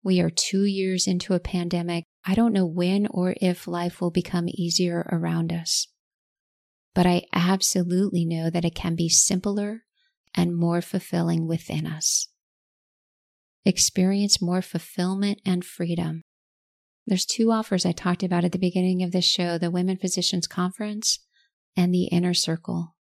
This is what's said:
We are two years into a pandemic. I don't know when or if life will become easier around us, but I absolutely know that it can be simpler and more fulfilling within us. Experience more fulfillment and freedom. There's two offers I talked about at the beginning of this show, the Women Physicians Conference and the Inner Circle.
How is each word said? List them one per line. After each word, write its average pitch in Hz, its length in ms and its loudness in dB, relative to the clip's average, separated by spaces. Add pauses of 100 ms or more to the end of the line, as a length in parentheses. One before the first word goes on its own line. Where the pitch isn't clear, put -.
We 185 160 4
are 170 100 4
two 196 360 0
years 190 420 0
into 185 260 0
a 175 60 2
pandemic. 170 640 -2 (220)
I 190 100 2
don't 226 180 4
know 190 120 4
when 180 420 2
or 180 320 0
if 180 280 0
life 175 340 -4
will 175 100 0
become 175 380 -2
easier 170 640 0
around 165 420 0
us, - 340 -4 (1040)
but 180 120 4
I 175 180 2 (100)
absolutely 180 920 2
know 165 240 -2
that 170 160 -2
it 165 100 -2
can 165 200 -4
be 165 120 0
simpler 202 760 0 (520)
and 175 220 2
more 170 240 2
fulfilling 170 680 -2
within 160 400 -4
us. - 400 -2 (1400)
Experience 196 760 2
more 180 200 0
fulfillment 190 840 -4
and 180 180 0
freedom. 170 580 -4 (880)
There's 185 180 0
two 226 260 2
offers 220 340 0
I 170 80 2
talked 175 300 -2
about 175 200 2
at 180 80 2
the 180 80 -2
beginning 185 440 2
of 175 80 -2
this 180 140 2
show, 175 320 0
the 170 140 0
Women 180 260 0
Physicians 180 500 -2
Conference 208 800 -4 (520)
and 180 160 4
the 180 120 2
Inner 175 280 2
Circle. 165 640 -4 (100)